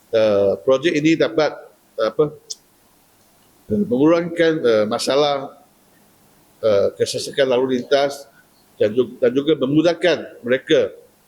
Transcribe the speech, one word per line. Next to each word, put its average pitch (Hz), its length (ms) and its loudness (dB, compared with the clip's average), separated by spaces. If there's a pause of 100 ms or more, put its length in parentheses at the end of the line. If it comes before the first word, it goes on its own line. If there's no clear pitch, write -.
(140)
eh, 101 380 2 (100)
projek 131 320 0
ini 151 240 2
dapat, 147 340 0 (460)
eh, 110 80 0
apa, 147 260 -2 (1400)
eh, 104 160 -2
mengurangkan, 165 680 2 (100)
eh, 110 240 2
masalah, 135 720 -2 (1040)
eh, 101 320 2
kesesakan 127 560 -2
lalu 127 260 0
lintas 139 540 -2 (480)
dan 107 160 0
ju-, 120 240 -2
dan 123 160 0
juga 143 240 0
memudahkan 156 880 0
mereka 127 480 0 (340)